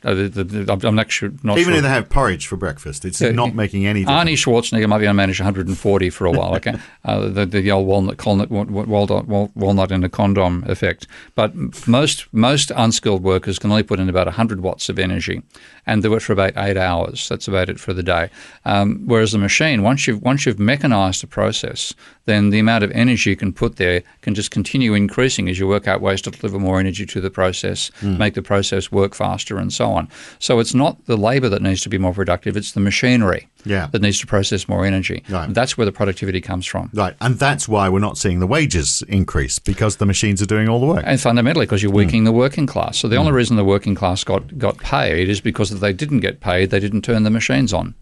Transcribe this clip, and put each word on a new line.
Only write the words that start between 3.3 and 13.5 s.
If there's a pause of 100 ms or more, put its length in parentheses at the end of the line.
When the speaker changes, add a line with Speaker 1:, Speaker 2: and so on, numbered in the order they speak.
Speaker 2:
not
Speaker 1:
it,
Speaker 2:
making
any
difference.
Speaker 1:
Arnie
Schwarzenegger
might
be
able
to
manage
a
hundred
and
forty
for
a
while,
okay?
Speaker 2:
<laughs> (180)
Speaker 1:
Uh,
the,
the
old
walnut,
walnut,
wa-,
wa-,
walnut,
walnut
in
a
condom
effect. (260)
But
m-, (160)
most,
most
unskilled
workers